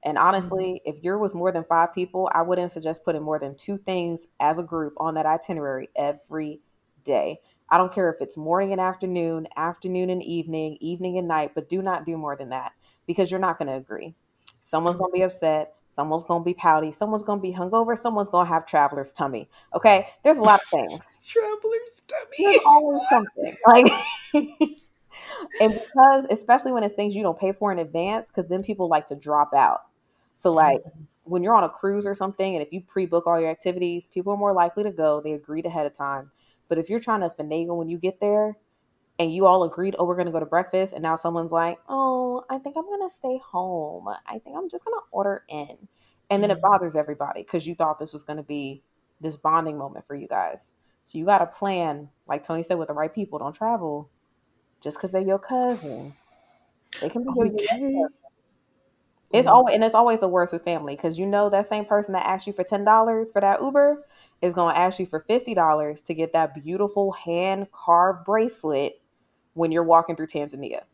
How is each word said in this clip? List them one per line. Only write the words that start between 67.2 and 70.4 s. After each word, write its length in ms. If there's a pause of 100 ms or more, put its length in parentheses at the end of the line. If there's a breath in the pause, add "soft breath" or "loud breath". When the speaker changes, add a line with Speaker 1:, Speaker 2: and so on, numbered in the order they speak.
Speaker 1:
bracelet 760 (520)
when 180
you're 120
walking 320
through 120
Tanzania. 540 (120)